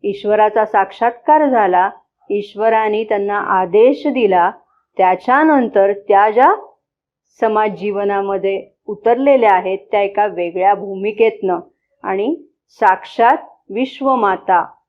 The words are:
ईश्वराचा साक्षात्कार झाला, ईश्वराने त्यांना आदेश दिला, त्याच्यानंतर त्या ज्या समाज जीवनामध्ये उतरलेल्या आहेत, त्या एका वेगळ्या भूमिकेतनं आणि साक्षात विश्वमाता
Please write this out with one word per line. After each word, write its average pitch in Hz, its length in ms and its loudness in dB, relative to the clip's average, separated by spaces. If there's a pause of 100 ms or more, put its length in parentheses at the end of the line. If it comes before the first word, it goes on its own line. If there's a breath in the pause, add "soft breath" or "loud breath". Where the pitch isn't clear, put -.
ईश्वराचा 208 600 0
साक्षात्कार 240 840 0
झाला, 196 420 2 (400)
ईश्वराने 214 720 -2
त्यांना 202 340 -4
आदेश 196 680 2
दिला, 196 440 2 (460)
त्याच्यानंतर 214 960 2
त्या 202 380 2
ज्या 269 240 4 (880)
समाज 214 300 0
जीवनामध्ये 196 960 -4 (200)
उतरलेल्या 233 680 2
आहेत, 185 260 -2 (120)
त्या 208 100 0
एका 202 260 -2
वेगळ्या 180 480 -2
भूमिकेतनं 202 880 -4 (420)
आणि 208 340 -4 (320)
साक्षात 226 680 0 (340)
विश्वमाता 214 960 -2 (220)